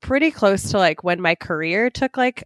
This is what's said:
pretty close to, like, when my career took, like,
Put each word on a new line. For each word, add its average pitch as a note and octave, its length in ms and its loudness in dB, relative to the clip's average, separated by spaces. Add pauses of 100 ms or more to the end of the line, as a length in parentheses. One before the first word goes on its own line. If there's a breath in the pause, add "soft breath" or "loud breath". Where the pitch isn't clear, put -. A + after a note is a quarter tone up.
pretty C#4+ 280 0
close G3 420 0
to, G#3 60 0
like, F3 280 2
when F3 160 0
my E3+ 140 2
career E3+ 540 -2
took, - 280 -4
like, B3 280 -2